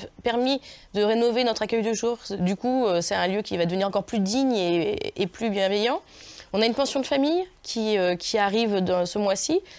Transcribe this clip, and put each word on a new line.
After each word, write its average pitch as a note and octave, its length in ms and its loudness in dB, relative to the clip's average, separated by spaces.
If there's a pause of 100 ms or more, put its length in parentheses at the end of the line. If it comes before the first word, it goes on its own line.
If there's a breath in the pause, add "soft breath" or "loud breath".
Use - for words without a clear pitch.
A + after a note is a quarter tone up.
(220)
permis B3+ 400 0 (320 loud breath)
de G3+ 80 2
rénover A#3 420 2
notre A3 160 0
accueil A3+ 220 0
de A3+ 100 0
jour. A#3 240 -2 (220)
Du F#3 180 2
coup, B3+ 300 0
euh, F3 160 2
c'est - 120 -2
un F3+ 120 0
lieu G3 160 0
qui F#3+ 160 -4
va E3+ 80 2
devenir F#3+ 200 0
encore G3 180 -2
plus - 160 -4
digne B3 340 2
et, F3 640 0
et G3 60 2
plus A3 240 -6
bienveillant. G#3 500 0 (540 loud breath)
On G3+ 80 2
a - 20 4
une A#3 80 2
pension C4+ 280 -2
de B3+ 60 -4
famille D4+ 380 2 (180)
qui, G#3+ 360 0
euh, F3+ 180 2
qui - 220 -4
arrive G#3 400 2
dans F3+ 260 2
ce F3+ 140 -4
mois-ci, G#3 420 0 (180 loud breath)